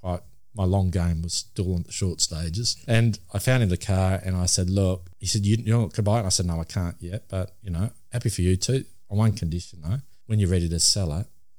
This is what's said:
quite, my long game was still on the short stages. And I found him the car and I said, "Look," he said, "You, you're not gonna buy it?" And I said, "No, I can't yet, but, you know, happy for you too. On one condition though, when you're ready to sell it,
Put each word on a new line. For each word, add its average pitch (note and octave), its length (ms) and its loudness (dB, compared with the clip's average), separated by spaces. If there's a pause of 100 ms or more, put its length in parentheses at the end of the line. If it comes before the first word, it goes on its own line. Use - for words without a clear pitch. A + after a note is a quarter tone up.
quite, F2+ 200 -6 (340)
my G2+ 100 0
long F#2+ 260 2
game E2+ 320 0
was E2+ 120 -6
still - 400 -4
on F2 100 -2
the - 80 -12
short F2+ 280 -4
stages. E2+ 560 -2 (120)
And A#2 320 4 (120)
I G2+ 60 -4
found B2+ 240 4
him G#2 60 4
the F2+ 80 2
car F#2+ 480 2
and F#2 120 0
I F2+ 100 2
said, F2+ 220 0
"Look," F#2 500 0
he - 80 -8
said, G2+ 200 0
"You, G#2+ 140 6
you're A#2 180 2
not G#2 140 0
gonna G#2+ 120 -2
buy G#2 120 4
it?" A#2+ 40 2
And G2 60 -4
I F#2 40 0
said, F#2+ 160 0
"No, E2+ 140 0
I E2 40 -4
can't F2 340 -4
yet, F2 300 -10
but, F#2 340 -6
you G2+ 80 -10
know, F2+ 200 -2 (200)
happy B2 200 -2
for F#2 120 -2
you F#2 140 4
too. - 280 -2 (260)
On G2+ 80 -2
one A2 140 4
condition F2 500 -6
though, G2 180 -2 (260)
when G#2+ 140 0
you're F#2+ 80 4
ready F2 200 2
to E2 120 -2
sell F#2 320 2
it, E2 160 -4 (300)